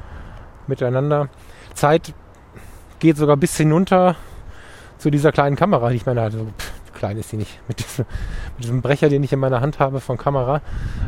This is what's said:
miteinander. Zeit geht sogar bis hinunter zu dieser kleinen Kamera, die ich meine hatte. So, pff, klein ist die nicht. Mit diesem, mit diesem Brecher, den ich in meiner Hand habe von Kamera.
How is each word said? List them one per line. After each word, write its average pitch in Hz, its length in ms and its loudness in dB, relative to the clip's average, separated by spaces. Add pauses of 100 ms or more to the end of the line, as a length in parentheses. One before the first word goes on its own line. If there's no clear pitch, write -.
(680)
miteinander. 135 600 0 (460)
Zeit 156 380 2 (880)
geht 160 180 6
sogar 147 200 4
bis 170 180 0
hinunter 180 600 4 (840)
zu 151 100 0
dieser 147 220 4
kleinen 143 240 2
Kamera, 131 340 2
die 127 60 2
ich 117 100 -4
meine 120 160 0
hatte. 110 160 -2
So, 110 80 -6
pff, - 480 -12
klein 104 240 -6
ist 107 140 -8
die 110 60 -6
nicht. - 300 -8
Mit - 120 -8
diesem, - 260 -6 (500)
mit 120 100 -10
diesem 120 160 -2
Brecher, 143 280 2
den 143 140 2
ich 135 100 0
in 135 60 0
meiner 131 220 2
Hand 147 180 -2
habe 135 220 0
von 123 160 -4
Kamera. 139 440 0 (460)